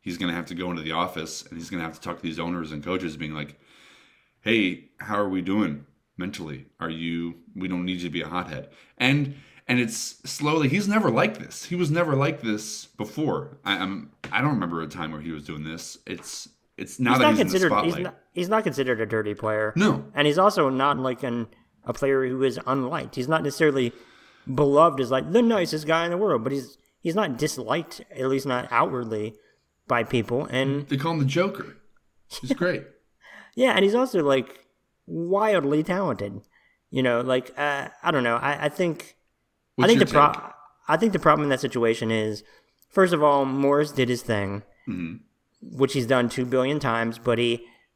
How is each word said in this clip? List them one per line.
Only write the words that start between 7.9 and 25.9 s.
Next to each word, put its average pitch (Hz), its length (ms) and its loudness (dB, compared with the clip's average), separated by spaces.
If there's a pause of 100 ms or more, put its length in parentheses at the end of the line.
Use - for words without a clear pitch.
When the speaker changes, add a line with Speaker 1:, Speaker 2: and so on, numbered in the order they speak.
Speaker 1:
you 87 80 -6
to 73 40 -8
be 82 80 -4
a 76 60 -8
hothead." 82 420 -8 (280)
And, 139 380 0 (320)
and 123 120 2
it's 117 160 -2 (340)
slowly, 147 380 0
he's 190 220 0
never 208 200 2
like 165 300 0
this. - 260 -14
He 175 100 -6
was 175 140 0
never 160 280 2
like 156 240 0
this 107 440 -6
before. 104 760 -4
I, 98 140 0
I'm, 95 340 -6 (200)
I 107 100 0
don't 147 140 2
remember 85 260 -2
a 78 60 -6
time 78 260 -10
where 76 80 -12
he 80 100 -8
was 76 140 -10
doing 76 180 -10
this. 82 420 -12
It's, - 440 -12 (280)
it's - 220 -10
now 123 120 2
Speaker 2:
He's - 80 6
Speaker 1:
that 262 40 6
Speaker 2:
not 302 80 6
Speaker 1:
he's - 80 4
in 208 80 2
the - 60 -4
Speaker 2:
considered, 185 160 2
Speaker 1:
spotlight. 160 260 0
Speaker 2:
he's 175 80 -4
not, - 160 -10 (140)
he's 175 160 -4
not 220 140 0
considered 127 360 0
a 113 60 -2
dirty 104 280 -2
player. 107 440 -2
Speaker 1:
No. 202 260 4 (100)
Speaker 2:
And 147 140 2
he's 147 100 4
also 190 320 4
not 135 300 2
like 131 240 -2
an, 117 240 -4 (380)
a - 80 -4
player 135 340 2
who 131 160 0
is 131 240 2
unliked. 135 480 -2
He's 127 140 -4
not 160 120 2
necessarily 139 520 2 (600)
beloved 143 460 6
as, 123 100 -2
like, 135 220 -2
the 226 100 6
nicest 160 460 2
guy 160 160 2